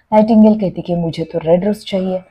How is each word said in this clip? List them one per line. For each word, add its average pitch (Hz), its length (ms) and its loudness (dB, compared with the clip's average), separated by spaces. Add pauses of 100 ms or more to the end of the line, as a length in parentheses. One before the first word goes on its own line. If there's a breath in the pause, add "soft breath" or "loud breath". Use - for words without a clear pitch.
(120)
Nightingale 214 480 4
कहती 175 220 -6
कि 175 120 -6
"मुझे 165 300 -4
तो 165 140 -8
red 165 260 0
rose 208 200 -4
चाहिए।" 185 460 -6